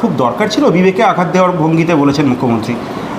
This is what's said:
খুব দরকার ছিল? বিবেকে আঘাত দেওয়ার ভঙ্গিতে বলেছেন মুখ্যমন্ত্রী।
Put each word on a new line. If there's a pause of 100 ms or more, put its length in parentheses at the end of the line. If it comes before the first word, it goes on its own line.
খুব
দরকার
ছিল?
বিবেকে
আঘাত
দেওয়ার
ভঙ্গিতে
বলেছেন
মুখ্যমন্ত্রী। (440)